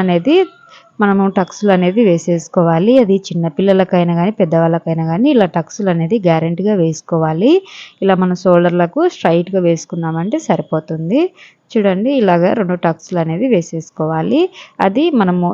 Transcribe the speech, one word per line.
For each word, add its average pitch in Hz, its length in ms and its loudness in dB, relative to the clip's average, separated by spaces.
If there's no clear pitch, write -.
అనేది 180 320 2
మనము 196 220 2
టక్స్లు 202 380 -2
అనేది 180 320 2
వేసేసుకోవాలి. 170 840 0
అది 196 140 2
చిన్నపిల్లలకైనా 175 920 0
కానీ 196 200 0
పెద్దవాళ్ళకైనా 165 720 0
కానీ 220 240 0
ఇలా 208 120 2
టక్స్లు 185 360 -4
అనేది 165 240 -2
గ్యారెంటీగా 170 540 0
వేసుకోవాలి. 165 720 0
ఇలా 190 200 2
మన 180 200 0
షోల్డర్లకు 175 600 2
స్ట్రైట్గా 180 520 0
వేసుకున్నామంటే 165 800 -4
సరిపోతుంది. 160 760 -2
చూడండి, 202 380 0
ఇలాగ 180 380 2
రెండు 180 260 -2
టక్స్లు 170 380 -4
అనేది 165 320 -4
వేసేసుకోవాలి. 165 840 -4
అది 202 200 0
మనము 180 340 0